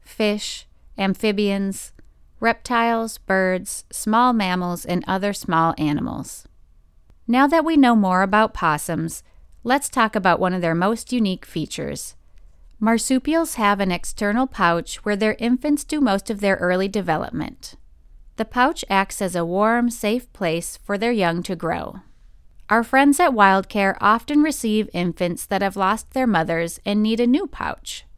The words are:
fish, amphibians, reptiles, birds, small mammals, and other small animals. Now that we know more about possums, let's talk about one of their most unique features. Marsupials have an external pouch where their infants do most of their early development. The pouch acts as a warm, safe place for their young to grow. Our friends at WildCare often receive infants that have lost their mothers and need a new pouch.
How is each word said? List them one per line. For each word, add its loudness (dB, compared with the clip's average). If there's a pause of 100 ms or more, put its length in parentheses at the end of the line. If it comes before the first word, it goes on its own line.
fish, -4 (300)
amphibians, -2 (480)
reptiles, 0
birds, -2
small 2
mammals, -2
and -2
other -2
small 0
animals. -4 (760)
Now 4
that 4
we 2
know 6
more 4
about 2
possums, -4 (400)
let's 0
talk 0
about 2
one 0
of -2
their 0
most -2
unique -2
features. -8 (640)
Marsupials 0
have 0
an 0
external -2
pouch -2
where 0
their 0
infants 0
do -2
most 0
of -6
their 2
early 0
development. -6 (600)
The -2
pouch -2
acts -2
as -4
a -2
warm, 0
safe -4
place -4
for -6
their 0
young 0
to -6
grow. -6 (680)
Our 2
friends 4
at 4
WildCare 4
often 2
receive 0
infants -4
that -2
have -2
lost -2
their 0
mothers 0
and 0
need 0
a 4
new 2
pouch. -10 (140)